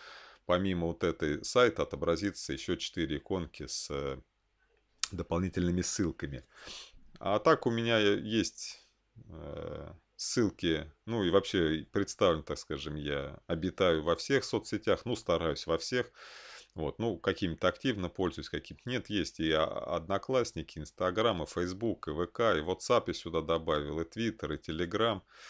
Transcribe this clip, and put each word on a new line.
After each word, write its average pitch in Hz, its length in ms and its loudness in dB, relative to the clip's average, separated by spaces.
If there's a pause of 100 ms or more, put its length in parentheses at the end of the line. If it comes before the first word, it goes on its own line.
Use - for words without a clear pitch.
(440)
помимо 90 440 2
вот 85 160 -4
этой 80 400 0
сайта 123 380 4
отобразится 85 720 -2
ещё 80 240 -2
четыре 80 400 -4
иконки 78 500 -6
с, - 240 -8
э, 69 280 -4 (920)
дополнительными 87 720 0
ссылками. 80 640 -4 (760)
А 101 200 0
так 151 280 4
у 123 40 2
меня 117 280 2
есть, 104 880 0 (420)
э, 78 640 -10 (240)
ссылки, 82 760 0 (140)
ну 110 180 0
и 87 60 4
вообще 82 600 4
представлен, 92 520 2
так 73 160 -6
скажем, 73 360 -6
я 71 540 -4
обитаю 85 540 4
во 82 120 4
всех 135 300 0
соцсетях, - 600 0
ну, 120 120 -2
стараюсь 80 500 0
во 82 120 2
всех. - 340 -2 (640)
Вот, 78 240 -4
ну, 110 200 -2
какими-то 90 500 0
активно 101 400 -2
пользуюсь, 80 420 -4
какими-то - 380 -10
нет. 120 220 -4
Есть 95 300 -2
и, 80 100 2
а, 78 140 4 (320)
Одноклассники, 98 800 -2
Instagram, 90 640 0
и 73 40 -4
Facebook, 92 600 -2
и 78 40 -4
В 82 160 -2
К, 113 300 2
и 76 40 2
WhatsApp 95 460 2
я 85 80 -2
сюда 82 260 -2
добавил, 78 580 0
и 85 60 0
Twitter, 95 500 -4
и 73 40 -6
Telegram. 92 640 -2 (280)